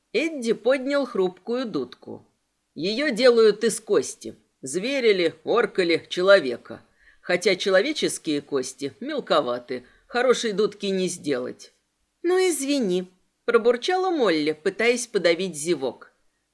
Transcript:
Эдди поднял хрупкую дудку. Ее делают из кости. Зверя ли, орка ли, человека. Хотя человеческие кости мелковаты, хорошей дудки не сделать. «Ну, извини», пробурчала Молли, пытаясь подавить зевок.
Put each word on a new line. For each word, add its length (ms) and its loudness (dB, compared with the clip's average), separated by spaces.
Эдди 400 -2
поднял 540 0
хрупкую 600 -4
дудку. 600 -10
Ее 360 -2
делают 520 6
из 160 0
кости. 560 -2
Зверя 500 0
ли, 220 0
орка 400 0
ли, 240 0
человека. 720 2
Хотя 340 0
человеческие 840 0
кости 580 -6
мелковаты, 880 -4
хорошей 420 0
дудки 360 -2
не 200 0
сделать. 680 -6
«Ну, 140 2
извини», 720 0
пробурчала 680 0
Молли, 500 0
пытаясь 460 0
подавить 480 0
зевок. 560 -4